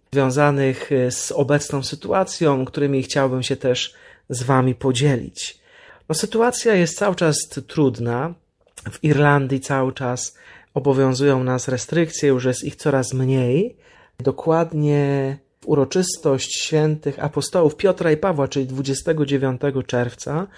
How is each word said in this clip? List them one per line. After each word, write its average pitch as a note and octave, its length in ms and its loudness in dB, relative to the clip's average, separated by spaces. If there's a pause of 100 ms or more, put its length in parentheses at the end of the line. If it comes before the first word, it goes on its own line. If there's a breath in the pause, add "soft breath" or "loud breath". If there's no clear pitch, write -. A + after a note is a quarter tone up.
(140)
związanych, C#3 800 2
y, B2+ 200 2
z - 200 -6
obecną C#3+ 520 0
sytuacją, D3+ 840 -2
którymi C#3 380 -2
chciałbym C3 400 0
się C3+ 120 -2
też - 380 -2 (360 loud breath)
z B2 140 -6
wami C3 320 2
podzielić. C3 840 -2 (500 loud breath)
No, D#3 60 -2
sytuacja A3+ 580 0
jest E3+ 240 2
cały G3+ 180 0
czas D#3+ 220 2 (300)
trudna. B2 640 0 (580)
W - 120 -16
Irlandii C#3+ 560 4
cały C3 340 -2
czas B2 460 -6 (340 loud breath)
obowiązują C3+ 680 2
nas B2+ 240 -2
restrykcje, D3+ 600 0
już B2+ 160 2
jest B2+ 180 -2
ich D3 120 -8
coraz C3+ 380 0
mniej. C3 640 0 (440 soft breath)
Dokładnie C#3+ 1160 0 (240)
w - 60 -16
uroczystość C#3+ 960 0
świętych D3+ 600 -2
apostołów D3 520 0
Piotra F3 360 2
i D3+ 60 2
Pawła, D#3 300 0
czyli C3+ 180 -2
dwudziestego C#3 600 -2
dziewiątego C3+ 580 -2
czerwca, C3 640 -4 (100)